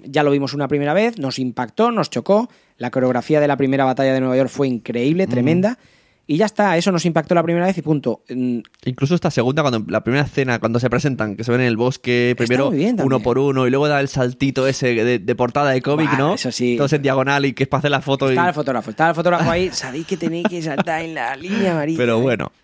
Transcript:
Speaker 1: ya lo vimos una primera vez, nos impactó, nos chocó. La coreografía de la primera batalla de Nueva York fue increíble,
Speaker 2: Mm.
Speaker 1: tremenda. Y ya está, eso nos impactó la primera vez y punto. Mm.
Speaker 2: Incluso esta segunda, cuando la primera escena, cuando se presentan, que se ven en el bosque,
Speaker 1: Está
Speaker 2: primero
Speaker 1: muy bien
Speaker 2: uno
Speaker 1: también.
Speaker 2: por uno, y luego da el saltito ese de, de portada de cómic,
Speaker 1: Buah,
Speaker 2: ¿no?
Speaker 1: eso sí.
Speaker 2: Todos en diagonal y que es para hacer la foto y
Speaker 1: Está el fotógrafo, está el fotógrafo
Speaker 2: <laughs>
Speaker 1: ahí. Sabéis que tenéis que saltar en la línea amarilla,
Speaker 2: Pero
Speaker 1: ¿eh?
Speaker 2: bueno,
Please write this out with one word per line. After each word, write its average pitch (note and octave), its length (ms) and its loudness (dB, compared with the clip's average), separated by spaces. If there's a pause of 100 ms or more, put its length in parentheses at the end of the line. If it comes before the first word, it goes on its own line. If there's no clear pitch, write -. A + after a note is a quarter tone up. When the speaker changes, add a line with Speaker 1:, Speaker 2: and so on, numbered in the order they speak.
Speaker 1:
ya C#3+ 180 0
lo C#3+ 80 4
vimos C#3 220 0
una C#3+ 140 -4
primera D3 260 -2
vez, A3 260 0
nos C3 200 -6
impactó, B2+ 520 -2
nos G3 180 -2
chocó. G3+ 400 0 (280)
La A#2+ 140 -6
coreografía B2+ 480 0
de D3 80 4
la C#3+ 80 2
primera C3+ 300 2
batalla C3+ 280 2
de C3 60 0
Nueva B2+ 160 0
York C3 140 2
fue C#3 180 -2
increíble, B2+ 600 0
Speaker 2:
Mm. - 20 -8
Speaker 1:
tremenda. E3 500 0 (520)
Y D3 60 0
ya G#3+ 80 4
está, G3 320 2
eso F#3 140 2
nos E3 140 0
impactó E3 280 0
la E3+ 80 4
primera E3+ 240 0
vez F#3+ 140 0
y - 20 -8
punto. C#3+ 480 -2
Mm. B2 300 -4 (260)
Speaker 2:
Incluso C#3 300 0
esta E3 160 -2
segunda, C3+ 320 0
cuando A#2+ 280 0
la G#2 120 -2
primera C3+ 220 2
escena, B2+ 340 -2
cuando A#2 200 0
se B2+ 80 0
presentan, A#2 480 0
que A2 80 -8
se A#2+ 80 -2
ven B2 100 2
en B2+ 60 2
el A2+ 80 2
bosque, B2 560 0
Speaker 1:
Está A#2+ 140 0
Speaker 2:
primero B2+ 240 2
Speaker 1:
muy E3 80 0
bien G#3 180 2
Speaker 2:
uno F3+ 80 -2
Speaker 1:
también. C3 200 2
Speaker 2:
por B2 160 2
uno, C3+ 260 2
y B2 60 2
luego C#3+ 160 2
da D3 120 2
el C#3 100 -2
saltito C3 580 0
ese B2+ 260 0
de, A#2 240 2
de G#2+ 180 -2
portada C3 360 0
de C3 100 0
cómic, D3 260 0
Speaker 1:
Buah, C3 120 0
Speaker 2:
¿no? D3+ 160 2
Speaker 1:
eso B2 160 -6
sí. B2 260 0
Speaker 2:
Todos C#3+ 160 2
en C#3+ 80 0
diagonal C#3 440 2
y C3+ 80 0
que C3+ 100 -2
es C3+ 60 -2
para C3+ 100 0
hacer D3 100 0
la C3+ 120 0
foto C#3 260 0
y C3+ 80 2
Speaker 1:
Está F3 140 4
el E3 40 -2
fotógrafo, C3 380 -4
está D#3 180 2
el D#3 60 0
fotógrafo E3+ 340 2
Speaker 2:
<laughs> - 0 -
Speaker 1:
ahí. F3 220 0
Sabéis C#3+ 340 -8
que F#3+ 120 -4
tenéis E3+ 300 -4
que F3 140 -4
saltar D#3+ 400 -4
en E3 140 -10
la C3 200 -6
línea F#3+ 360 -2
amarilla, D#3+ 260 -2
Speaker 2:
Pero A#2 220 2
Speaker 1:
¿eh? - 20 0
Speaker 2:
bueno, G2+ 300 -2 (120)